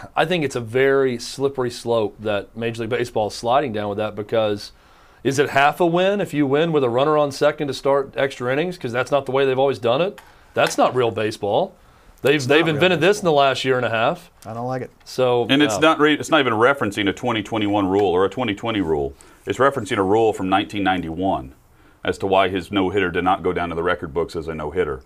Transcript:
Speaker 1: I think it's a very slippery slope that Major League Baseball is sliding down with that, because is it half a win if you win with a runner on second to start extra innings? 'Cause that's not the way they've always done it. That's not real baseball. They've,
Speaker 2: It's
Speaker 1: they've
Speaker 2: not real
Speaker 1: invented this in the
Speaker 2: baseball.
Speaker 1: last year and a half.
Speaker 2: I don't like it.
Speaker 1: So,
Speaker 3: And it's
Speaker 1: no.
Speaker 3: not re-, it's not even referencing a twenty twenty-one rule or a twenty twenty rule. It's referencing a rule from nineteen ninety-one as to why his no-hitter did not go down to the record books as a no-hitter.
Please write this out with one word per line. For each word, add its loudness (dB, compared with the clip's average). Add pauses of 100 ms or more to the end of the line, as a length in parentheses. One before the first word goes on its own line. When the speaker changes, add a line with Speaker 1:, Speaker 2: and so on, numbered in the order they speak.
(160)
Speaker 1:
I 2
think -2
it's -4
a -2
very 2
slippery -4
slope -2
that -4
Major -6
League -6
Baseball -2
is -8
sliding 0
down -4
with -4
that, -4
because -2 (500)
is 0
it 2
half 2
a 4
win 2
if -4
you 2
win 0
with 2
a 2
runner 2
on 2
second 0
to -6
start 0
extra -2
innings? -2
'Cause -6
that's -2
not 0
the -4
way 2
they've 0
always 2
done 0
it. -2 (360)
That's 0
not 4
real 2
baseball. -2 (480)
They've, 4
Speaker 2:
It's -4
Speaker 1:
they've 6
Speaker 2:
not 2
real 0
Speaker 1:
invented 2
this 4
in -4
the 4
Speaker 2:
baseball. 6
Speaker 1:
last 0
year 2
and -2
a -2
half. -2 (160)
Speaker 2:
I -12
don't -8
like -6
it. -12 (140)
Speaker 1:
So, 0
Speaker 3:
And 4
it's 2
Speaker 1:
no. 4
Speaker 3:
not 2
re-, 2
it's -6
not 4
even 0
referencing 2
a 0
twenty -4
twenty-one -2
rule 4
or 2
a 0
twenty -4
twenty -4
rule. -2 (320)
It's -4
referencing 0
a 0
rule 2
from -4
nineteen -2
ninety-one -4 (500)
as -2
to -4
why 4
his -4
no-hitter 0
did -2
not 0
go 0
down -4
to -8
the -4
record -2
books -4
as -6
a -8
no-hitter. -4